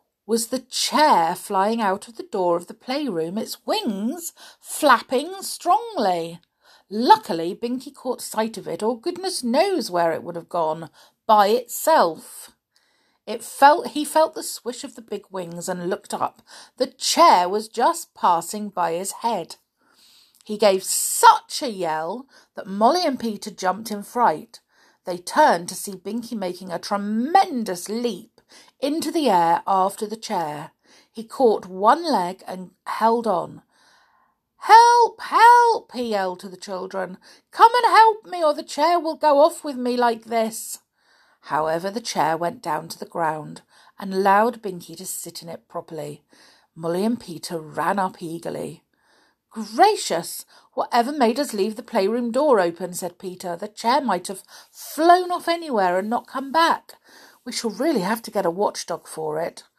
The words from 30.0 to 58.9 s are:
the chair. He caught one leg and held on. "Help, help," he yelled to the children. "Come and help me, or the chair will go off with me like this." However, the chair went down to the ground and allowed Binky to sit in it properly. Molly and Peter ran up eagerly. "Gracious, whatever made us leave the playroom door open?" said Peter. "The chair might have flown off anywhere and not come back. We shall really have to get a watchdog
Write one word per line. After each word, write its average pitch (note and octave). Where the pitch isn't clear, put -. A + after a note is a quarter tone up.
the G#3
chair. D#3+
He A3+
caught A3+
one G3+
leg F#3+
and F#3
held A3+
on. E3
"Help, A#4
help," A#4
he A#3+
yelled F#3+
to G3+
the F3+
children. F#3+
"Come A4+
and A#4+
help G#4+
me, F4
or D4+
the C#4+
chair E4+
will D#4
go D4
off E4
with C#4+
me B3
like A#3+
this." A3
However, D#3+
the A3
chair E3
went E3+
down D#3+
to -
the -
ground D#3
and F#3+
allowed G3+
Binky E3+
to F#3
sit -
in E3+
it E3
properly. D3+
Molly E3
and A#3
Peter E3
ran D#3
up F#3
eagerly. D#3+
"Gracious, A3
whatever A#3+
made B3
us C#4+
leave G#3
the A#3+
playroom A#3
door C4
open?" F3
said -
Peter. F3+
"The F#3+
chair A#3+
might F#3
have F#3+
flown F4
off F4
anywhere B3
and G#3
not A#3
come C4+
back. D#4+
We B3
shall A3+
really B3
have A3
to A3
get F#3+
a -
watchdog F3